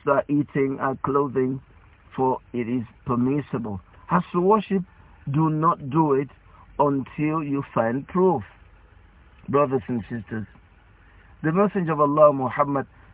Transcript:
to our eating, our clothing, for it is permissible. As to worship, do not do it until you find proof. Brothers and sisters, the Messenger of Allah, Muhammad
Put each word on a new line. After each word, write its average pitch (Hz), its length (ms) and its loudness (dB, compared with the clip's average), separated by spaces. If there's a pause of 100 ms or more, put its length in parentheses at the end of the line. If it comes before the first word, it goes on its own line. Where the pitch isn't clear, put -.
to 143 80 0
our 127 160 0
eating, 139 520 -2
our 135 240 -2
clothing, 135 560 -2 (560)
for 131 240 0 (120)
it 120 160 -4
is 123 140 -2 (240)
permissible. 120 720 -2 (300)
As 175 120 0 (100)
to 175 80 -2
worship, 190 420 2 (480)
do 156 180 2
not 151 420 0
do 151 240 2
it 135 140 0 (500)
until 147 640 -2
you 143 180 -4 (100)
find 120 360 -2
proof. 180 340 2 (1080)
Brothers 135 380 2
and 120 240 -4
sisters, 110 360 -8 (960)
the 156 100 0
Messenger 185 400 0
of 147 80 -2
Allah, 147 320 8
Muhammad 135 540 -2 (280)